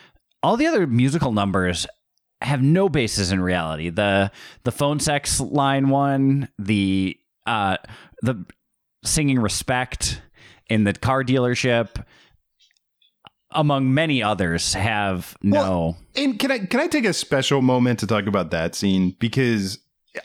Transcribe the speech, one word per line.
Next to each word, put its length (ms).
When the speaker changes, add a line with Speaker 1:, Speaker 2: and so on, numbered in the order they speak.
Speaker 1:
all 160
the 100
other 200
musical 440
numbers 540
have 200
no 260
basis 440
in 100
reality. 480
The, 420
the 80
phone 280
sex 400
line 500
one, 600
the, 580
uh, 320
the 240
singing 360
Respect 840
in 140
the 100
car 300
dealership, 800
among 420
many 280
others, 520
have 680
Speaker 2:
Well, 540
Speaker 1:
no. 60
Speaker 2:
and 180
can 120
I, 80
can 200
I 80
take 180
a 80
special 480
moment 380
to 80
talk 200
about 240
that 240
scene? 440
Because 600